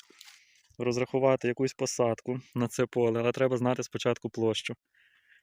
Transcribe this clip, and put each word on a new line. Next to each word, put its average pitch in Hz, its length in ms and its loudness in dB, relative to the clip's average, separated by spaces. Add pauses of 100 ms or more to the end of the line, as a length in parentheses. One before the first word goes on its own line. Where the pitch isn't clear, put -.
(800)
розрахувати 123 720 2
якусь 127 260 -2
посадку 123 680 -2 (140)
на 120 140 0
це 123 180 -2
поле, 117 340 0
але 120 120 2
треба 131 240 0
знати 123 260 0
спочатку - 480 -2
площу. 113 440 -2 (680)